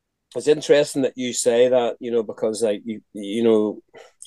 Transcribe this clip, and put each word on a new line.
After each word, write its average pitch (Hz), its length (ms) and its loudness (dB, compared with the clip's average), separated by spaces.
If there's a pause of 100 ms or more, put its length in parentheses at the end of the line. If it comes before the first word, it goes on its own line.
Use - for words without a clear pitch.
(340)
it's 123 140 -4
interesting 147 540 2
that 120 140 -2
you 123 160 -6
say 120 360 2
that, 120 320 0
you 123 100 -8
know, 117 120 0
because, 110 400 -4
like, 104 220 -2
you, 107 180 -10 (100)
you 107 320 -4
know, 107 380 2 (440)